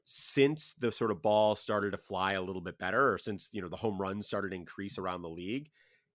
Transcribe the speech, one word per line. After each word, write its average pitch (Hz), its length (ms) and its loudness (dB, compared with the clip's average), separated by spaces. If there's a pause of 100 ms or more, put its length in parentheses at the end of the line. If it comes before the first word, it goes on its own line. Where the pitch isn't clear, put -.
since - 680 2
the 117 180 -2
sort 110 200 0
of 85 100 -4
ball 107 340 6
started 101 360 0
to 95 60 -4
fly 95 360 -2
a 95 80 0
little 92 200 -4
bit 87 180 -8
better, 113 340 4
or 90 40 0
since, 101 340 -6
you 104 100 -6
know, 90 60 -4
the 87 80 -6
home 98 260 -2
runs 98 240 -2
started 101 260 -2
to 95 40 -4
increase 98 420 -8
around 90 240 -4
the 87 80 -8
league, 98 400 -6 (460)